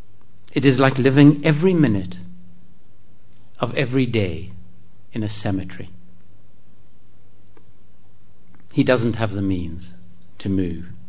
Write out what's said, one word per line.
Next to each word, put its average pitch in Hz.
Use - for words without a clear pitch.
"It 127
is 131
like 131
living 143
every 160
minute 110
of 120
every 131
day 92
in 113
a 104
cemetery." 92
He 143
doesn't 120
have 110
the 101
means 87
to 101
move. 87